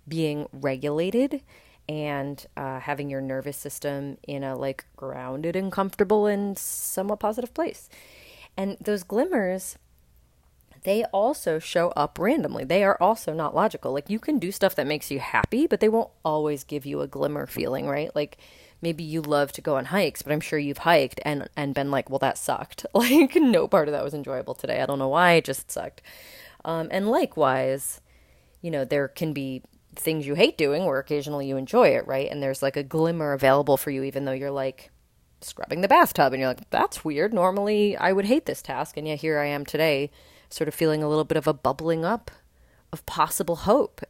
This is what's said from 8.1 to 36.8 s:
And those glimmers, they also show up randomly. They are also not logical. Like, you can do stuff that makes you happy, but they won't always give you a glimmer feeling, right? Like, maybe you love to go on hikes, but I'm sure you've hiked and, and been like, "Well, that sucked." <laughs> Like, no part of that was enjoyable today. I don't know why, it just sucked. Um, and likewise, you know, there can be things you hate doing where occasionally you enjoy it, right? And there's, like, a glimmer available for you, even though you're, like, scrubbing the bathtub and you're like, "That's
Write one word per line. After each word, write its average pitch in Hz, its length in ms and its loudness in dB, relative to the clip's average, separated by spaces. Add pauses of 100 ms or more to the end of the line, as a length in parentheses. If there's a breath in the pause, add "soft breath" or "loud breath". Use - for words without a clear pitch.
And 196 240 -6
those 208 220 -2
glimmers, 202 760 -2 (1080)
they 208 280 2
also 196 460 0
show 170 320 0
up - 280 -2
randomly. 190 460 0
They 180 200 2
are 196 180 6
also 185 320 2
not 160 200 -2
logical. 160 380 0
Like, 143 160 -4
you 214 100 0
can 302 200 0
do 175 120 0
stuff 190 260 2
that 135 100 0
makes 147 240 -4
you 139 80 -2
happy, 214 480 0
but - 140 0
they 220 100 6
won't 226 180 0 (160)
always 151 400 -2
give 143 220 -8
you 143 160 -4
a 143 40 -4
glimmer 143 400 -4
feeling, - 400 -4
right? 143 280 -4
Like, 147 240 -2 (420 loud breath)
maybe 165 240 -4
you 160 160 -4
love 147 320 2
to - 80 -12
go 147 160 0
on 131 100 -2
hikes, 165 360 0
but 139 100 -4
I'm 151 80 0
sure 156 180 -4
you've 143 200 -4
hiked 156 440 2
and, 147 320 -4
and 139 200 -4
been 143 160 -2
like, 135 180 -2
"Well, 135 120 -2
that 135 180 0
sucked." - 520 -6
<laughs> - 40 -20
Like, 262 400 6
no 254 340 6
part 156 200 4
of 151 40 -2
that 143 120 -2
was 143 100 -6
enjoyable 131 400 -8
today. - 260 -4
I 131 60 0
don't 139 120 -2
know 135 100 -2
why, 170 240 6
it 165 120 6
just - 260 -8
sucked. - 300 -8 (640 loud breath)
Um, 165 260 -4
and 202 200 0
likewise, 139 880 0 (640 soft breath)
you 170 80 -6
know, 139 160 -2
there 143 220 0
can 156 260 -4
be 131 280 -6 (360)
things 156 280 -2
you 143 80 -2
hate 233 240 2
doing 151 260 2
where 139 140 0
occasionally 143 480 -4
you 135 100 -2
enjoy 151 320 4
it, 123 180 2
right? 135 240 -2
And 147 120 -6
there's, 135 200 -2
like, 135 140 0
a 143 60 -4
glimmer 160 500 0
available 139 440 6
for 147 140 -4
you, 135 120 -4
even 135 220 -4
though 135 80 -2
you're, 135 180 -4
like, 135 400 -6 (500)
scrubbing - 420 -6
the 202 60 2
bathtub 277 440 6
and 131 80 -2
you're 131 80 2
like, - 220 -6
"That's - 340 0